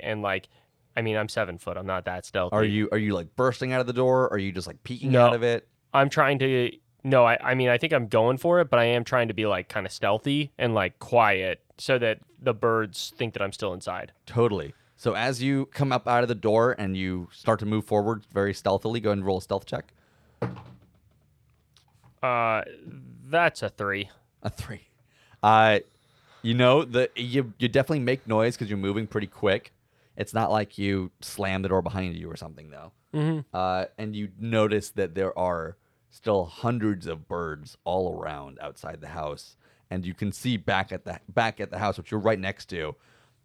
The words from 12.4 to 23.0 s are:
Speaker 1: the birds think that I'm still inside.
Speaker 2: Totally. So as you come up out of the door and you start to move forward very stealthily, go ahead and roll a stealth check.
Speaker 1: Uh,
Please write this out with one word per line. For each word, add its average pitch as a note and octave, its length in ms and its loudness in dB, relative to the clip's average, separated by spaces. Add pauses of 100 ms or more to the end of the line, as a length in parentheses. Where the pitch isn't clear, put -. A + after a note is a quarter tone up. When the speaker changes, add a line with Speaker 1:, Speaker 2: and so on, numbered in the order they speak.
Speaker 1:
the B2+ 140 0
birds A2 640 -2
think A2+ 160 -4
that - 80 -6
I'm G2 100 -2
still F#2+ 220 -4
inside. - 380 -10 (120)
Speaker 2:
Totally. G2+ 480 0 (240)
So A2+ 180 -2
as A#2+ 280 -2
you C3+ 240 0
come C#3 260 -2
up B2 160 -2
out B2 140 4
of A#2+ 80 2
the A#2+ 40 -2
door A2 440 2
and F#2+ 180 -4
you F#2 340 -4
start - 300 0
to G#2 60 -6
move G#2+ 180 0
forward G#2+ 480 0
very G2 220 0
stealthily, A2 460 -2
go G#2 100 0
ahead G2+ 80 0
and F#2+ 80 -4
roll F#2+ 100 0
a F#2 60 -6
stealth - 240 -4
check. - 260 -10 (2250)
Speaker 1:
Uh, A#2 400 0 (640)